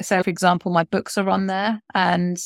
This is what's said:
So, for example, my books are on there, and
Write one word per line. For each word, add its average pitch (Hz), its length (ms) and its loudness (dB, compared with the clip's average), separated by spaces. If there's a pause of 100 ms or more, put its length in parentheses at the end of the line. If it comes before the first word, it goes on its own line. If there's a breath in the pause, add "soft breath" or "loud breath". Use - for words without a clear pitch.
So, 185 220 0
for - 60 0
example, 180 420 0
my 170 140 2
books - 320 -4
are 196 100 0
on 190 200 0
there, 202 340 -2 (120)
and 175 520 0